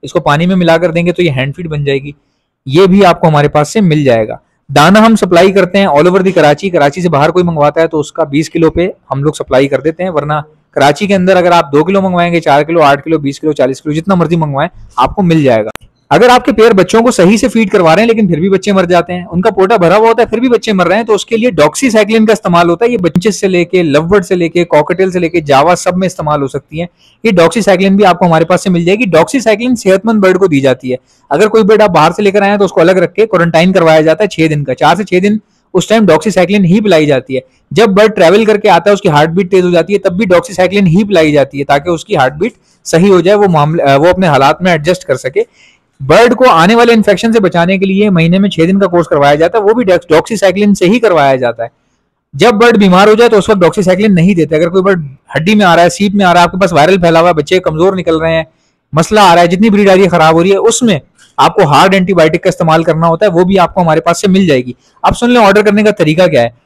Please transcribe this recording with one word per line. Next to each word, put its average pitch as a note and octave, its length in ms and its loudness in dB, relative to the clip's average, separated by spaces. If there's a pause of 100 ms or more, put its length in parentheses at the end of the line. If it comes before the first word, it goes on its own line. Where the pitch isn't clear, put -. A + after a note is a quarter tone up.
इसको D#3 160 -4
पानी D3+ 260 0
में F#3 100 0
मिलाकर E3+ 360 0
देंगे E3+ 200 -2
तो F3+ 120 -2
ये E3+ 60 0
hand C3+ 240 -4
feed F3+ 140 -14
बन D3 180 -8
जाएगी। C#3 300 -6 (520)
ये E3+ 200 2
भी G3 160 4
आपको F3 240 2
हमारे D3 200 2
पास D3 220 -2
से A3+ 120 -2
मिल D#3 220 0
जाएगा। A#2 360 -2 (320)
दाना D#3+ 280 4
हम A3+ 160 4
supply F#3 360 2
करते F#3+ 260 0
हैं G3 100 0
all D3 160 2
over F3+ 180 2
the F#3 100 -2
कराची। D#3 380 0
कराची D3 320 -2
से E3+ 80 -2
बाहर D3+ 220 0
कोई F3+ 120 -2
मंगवाता D#3+ 380 -2
है E3 60 0
तो D#3+ 120 -4
उसका - 240 -6
बीस D3 260 -4
किलो E3 200 0
पे F3 240 -4 (160)
हम C3+ 140 -6
लोग D3+ 120 -4
supply C3+ 320 -2
कर C3+ 140 0
देते D#3+ 220 -6
हैं, F#3+ 60 -6
वरना D3+ 340 -6 (300)
कराची D3 340 0
के G3 60 0
अंदर F#3+ 240 2
अगर F3 140 0
आप E3 220 0
दो D3+ 100 2
किलो G3 180 0
मंगवाएंगे, F3 380 -2
चार D3 240 0
किलो, E3 180 -2
आठ C#3+ 220 2
किलो, D#3+ 160 -2
बीस C#3 200 -8
किलो, D#3 140 -4
चालीस C3 280 -2
किलो, D3+ 120 -8
जितना E3 220 -2
मर्जी E3+ 200 0
मंगवाएं, D3+ 340 -4 (300)
आपको C#3 220 -2
मिल E3 220 0
जाएगा। A2 260 0 (420)
अगर G3 180 4
आपके B3 220 2
pair A3 220 4
बच्चों F#3 280 2
को B3 100 0
सही G3 260 2
से B3 100 -2
feed A3+ 220 -2
करवा E3+ 240 2
रहे G3 100 0
हैं A#3+ 40 0
लेकिन A3+ 200 0
फिर D#3+ 120 -2
भी F#3 100 -2
बच्चे F#3+ 240 -2
मर F#3+ 120 0
जाते F3 280 -2
हैं, F3 120 -10
उनका F3+ 240 -2
पोटा G3 280 0
भरा F3 180 2
हुआ A3 120 2
होता A3+ 160 2
है - 60 -4
फिर A#3 100 -4
भी B3+ 100 -2
बच्चे A3+ 240 -2
मर F3+ 140 0
रहे F#3 100 0
हैं, A#3 80 -4
तो A3 80 0
उसके A3 240 -4
लिए A#3+ 140 0
doxycycline G#3+ 760 0
का A3+ 80 2
इस्तेमाल F3 360 0
होता E3+ 160 -2
है। A#3+ 60 0
ये A#3+ 60 -4
बच्चे F3 340 -2
से F#3+ 160 -6
लेके, F3+ 360 -2
lovebird E3 400 0
से F#3+ 120 -4
लेके, E3+ 280 -2
cockatiel E3+ 480 -2
से F3+ 80 -4
लेके, E3+ 220 -2
java D3 340 2
सब F3 200 -4
में F#3 120 -2
इस्तेमाल D3+ 340 -4
हो C#3 60 -6
सकती D3 320 -10
है। F3 80 -8 (380)
ये A3+ 60 0
doxycycline F#3+ 680 0
भी B3+ 60 2
आपको F3+ 220 2
हमारे E3 200 0
पास F3+ 180 -2
से G3+ 60 -4
मिल E3+ 160 -2
जाएगी। G3+ 200 -2
doxycycline A3 720 -2
सेहतमंद G3+ 460 0
bird F#3 160 2
को F#3+ 100 0
दी C#3+ 140 0
जाती C3 280 -2
है। B2 80 -4 (340)
अगर F3 160 0
कोई A3 160 2
bird G#3 180 2
आप G#3 100 2
बाहर D#3+ 200 2
से G#3 120 -6
लेकर G3 200 0
आए G3 60 0
हैं G#3 100 -2
तो G3+ 60 0
उसको F3+ 160 -2
अलग F#3 160 2
रख F3 160 -2
के D3 120 0
quarantine E3+ 480 0
करवाया D#3+ 280 2
जाता D#3 220 0
है G#3 40 -2
छह D#3+ 200 -2
दिन D3 160 -4
का। C3 100 -6
चार D3+ 220 0
से G3+ 80 -6
छह F3+ 160 -2
दिन G#3 220 -2 (320)
उस F3+ 160 -2
time A3 160 2
doxycycline F#3 600 0
ही F#3 160 2
पिलाई E3 240 2
जाती C3 300 -4
है। B2+ 60 -6 (320)
जब G#3 160 2
bird G3+ 240 2
travel G3 320 2
करके G#3 220 -2
आता F3 220 2
है, G#3 40 4
उसकी G3 160 -2
heartbeat E3 420 0
तेज F#3 140 0
हो F3+ 60 0
जाती E3+ 220 0
है, G3+ 60 0
तब F#3+ 140 -4
भी G#3 120 -4
doxycycline F3+ 640 0
ही F3 160 2
पिलाई E3+ 280 0
जाती C#3 260 0
है C#3+ 60 -6
ताकि C#3+ 260 -2
उसकी E3+ 260 -6
heartbeat D3 380 -2 (320)
सही F3 240 0
हो F3+ 120 4
जाए, F#3 140 2
वो G#3 120 2
मामले, D#3 360 0
अ, C#3 140 2
वो D3 80 2
अपने F3+ 220 2
हालात C#3+ 340 2
में F3+ 120 0
adjust E3+ 300 -2
कर C3+ 120 -2
सके। - 580 -8 (300)
बर्ड G#3 300 4
को B3+ 120 0
आने F#3 300 4
वाले A#3 180 4
infection G#3+ 380 0
से A3+ 80 2
बचाने F3+ 380 0
के F#3+ 80 -2
लिए G3 240 0
महीने E3+ 300 0
में G3+ 100 0
छह D#3+ 160 -2
दिन F#3+ 140 0
का F#3+ 80 0
course F3 200 0
करवाया C#3+ 280 2
जाता E3 220 0
है, G#3+ 60 0
वो G#3 100 2
भी A#3+ 100 -2
डॉक्स-, F3+ 280 0
doxycycline G3 640 0
से F#3 120 -2
ही A3 140 2
करवाया D#3+ 360 2
जाता A#2 280 -4
है। A#2 60 -10 (640)
जब F#3+ 160 2
बर्ड A3+ 260 2
बीमार G3 320 4
हो G#3+ 60 4
जाए A#3 140 2
तो A3 80 2
उस F#3+ 120 -2
वक्त G3+ 120 2
doxycycline F#3 520 0
नहीं F3+ 220 2
देते। D#3 200 -2
अगर E3 140 0
कोई F#3 120 -2
बर्ड F#3 260 -2 (280)
हड्डी G3 200 -2
में G#3 100 2
आ E3+ 100 2
रहा E3+ 80 2
है, F3 60 2
सीप G3+ 240 -4
में G3+ 120 0
आ F3 60 2
रहा F3 100 2
है, F3 60 2
आपके F#3 120 -6
पास F3+ 140 -2
viral E3 240 2
फैला E3+ 220 2
हुआ E3+ 100 2
है, F3 40 0
बच्चे D#3 260 -2
कमजोर F3 360 -2
निकल E3 240 -4
रहे E3 140 -4
हैं, D#3+ 140 -4 (480)
मसला G#3 280 0
आ F3+ 100 4
रहा F3 80 4
है, F3 60 2
जितनी F#3+ 220 0
breed G3+ 200 2
आ F#3+ 40 4
रही F#3 100 4
है F3+ 60 2
खराब D#3+ 260 2
हो E3 60 2
रही F#3+ 100 0
है, G3 60 2
उसमें A3 440 -2 (380)
आपको E3 260 2
hard D3+ 280 2
antibiotic F3 500 0
का F#3+ 40 0
इस्तेमाल E3 360 -2
करना E3 240 -2
होता E3 180 0
है, G3+ 60 2
वो E3+ 140 0
भी G3 120 0
आपको F3+ 240 -2
हमारे D#3+ 200 0
पास E3+ 200 -4
से G#3 60 -2
मिल F#3+ 200 2
जाएगी। B2+ 280 -2 (300)
अब F#3 80 0
सुन A#3+ 160 -4
लें B3 120 2
order G3+ 220 2
करने G#3 200 0
का G#3+ 80 2
तरीका F3 360 0
क्या D3 140 0
है। A#2 140 -4 (100)